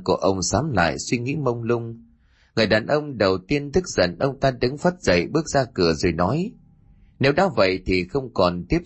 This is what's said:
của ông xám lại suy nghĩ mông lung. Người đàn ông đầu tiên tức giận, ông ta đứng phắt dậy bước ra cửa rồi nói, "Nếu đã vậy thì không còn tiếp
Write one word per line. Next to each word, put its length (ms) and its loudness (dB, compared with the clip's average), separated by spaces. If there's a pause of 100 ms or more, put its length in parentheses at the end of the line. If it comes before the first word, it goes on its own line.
của 100 0
ông 280 0
xám 300 -2
lại 280 0
suy 180 -2
nghĩ 180 -4
mông 280 -2
lung. 420 -4 (500)
Người 120 2
đàn 200 0
ông 300 -2
đầu 200 2 (100)
tiên 240 -2
tức 160 0
giận, 320 0
ông 200 -2
ta 120 2
đứng 260 -2
phắt 240 -2
dậy 260 2
bước 220 -2
ra 240 0
cửa 200 2
rồi 180 0
nói, 400 -2 (680)
"Nếu 120 4
đã 240 2
vậy 300 2
thì 220 0
không 260 -6
còn 360 2
tiếp 160 2